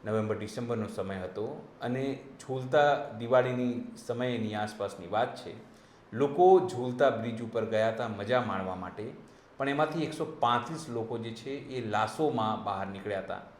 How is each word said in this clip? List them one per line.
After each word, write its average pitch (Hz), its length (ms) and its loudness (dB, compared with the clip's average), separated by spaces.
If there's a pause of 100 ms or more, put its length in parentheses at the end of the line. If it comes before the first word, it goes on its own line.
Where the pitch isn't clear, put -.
નવેમ્બર 107 340 0
ડિસેમ્બરનો 110 500 -4
સમય 98 280 -6
હતો 104 520 -8 (140)
અને 135 360 -2 (220)
ઝૂલતા 131 760 4
દિવાળીની 123 640 2 (240)
સમયની 117 480 -2
આસપાસની 101 520 -4
વાત 117 300 0
છે. - 180 -12 (580)
લોકો 147 600 8
ઝૂલતા 127 380 2
બ્રિજ 113 320 -4
ઉપર 113 220 -2
ગયા 110 240 2
હતા 113 200 -2
મજા 107 320 0
માણવા 95 340 -2
માટે, 92 380 -8 (440)
પણ 139 120 -2
એમાંથી 156 340 0
એકસો 139 220 -4
પાંત્રીસ 123 640 0
લોકો 117 300 -4
જે 113 120 -6
છે 120 200 -10
એ 127 400 -6
લાશોમાં 110 760 0
બહાર 98 220 -2
નીકળ્યા 98 320 -6
હતા. 95 220 -6 (200)